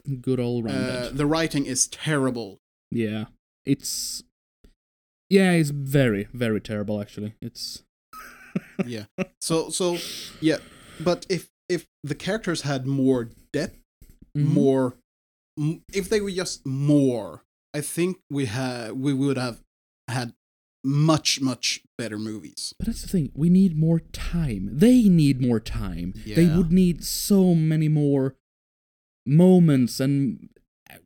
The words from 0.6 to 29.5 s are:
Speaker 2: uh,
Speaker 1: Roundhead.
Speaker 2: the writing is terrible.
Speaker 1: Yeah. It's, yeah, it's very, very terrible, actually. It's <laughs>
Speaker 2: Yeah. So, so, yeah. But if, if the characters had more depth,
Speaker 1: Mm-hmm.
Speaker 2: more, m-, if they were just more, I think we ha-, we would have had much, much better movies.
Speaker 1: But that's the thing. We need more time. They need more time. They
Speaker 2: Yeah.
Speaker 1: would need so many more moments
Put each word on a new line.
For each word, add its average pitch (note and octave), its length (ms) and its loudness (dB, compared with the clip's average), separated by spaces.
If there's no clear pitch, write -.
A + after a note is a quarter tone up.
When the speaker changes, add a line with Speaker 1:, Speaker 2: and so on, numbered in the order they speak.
Speaker 2:
uh, - 40 -6
Speaker 1:
Roundhead. B2+ 480 -4
Speaker 2:
the D3 80 0
writing D#3 400 0
is B2+ 220 -2
terrible. C3 720 -4
Speaker 1:
Yeah. G#2+ 340 -4
It's, - 580 -4
yeah, F#3+ 220 4
it's D#3+ 200 2
very, C3+ 600 0
very A2+ 280 -2
terrible, G#2 400 -6
actually. G#2 400 -12
It's - 420 -14
<laughs> - 540 -10
Speaker 2:
Yeah. A2 200 -10
So, E3 280 -2
so, F3 280 -2
yeah. D#3 180 2
But F3 280 -2
if, E3+ 200 -6
if E3+ 200 -4
the D3 120 -6
characters F#3 460 -4
had C3+ 260 -4
more C3 420 0
depth, - 280 -6
Speaker 1:
Mm-hmm. D3 160 2
Speaker 2:
more, C3+ 440 2
m-, D3+ 240 -4
if F#3+ 160 -4
they A3 100 2
were G3+ 100 -6
just F3+ 360 -8
more, C3+ 800 0
I D3+ 60 -6
think F3 380 -4
we C#3 180 -2
ha-, B2 460 -6
we C3+ 200 -2
would C3+ 240 0
have B2 240 -6
had B2 240 -6
much, D3 560 0
much C3 400 -4
better G#2+ 220 -8
movies. G#2+ 580 -12
Speaker 1:
But - 100 -8
that's A3+ 160 -6
the - 40 -14
thing. F3 260 -2
We D#3+ 160 0
need F#3 280 4
more D#3+ 240 2
time. A#2 640 -4
They A#3 340 6
need D3 340 6
more A#2+ 200 2
time. F2+ 520 -6
They - 180 2
Speaker 2:
Yeah. E3 140 4
Speaker 1:
would E3+ 160 2
need F3+ 320 2
so F#3 500 2
many D#3 320 2
more C#3 480 2
moments D#3 760 6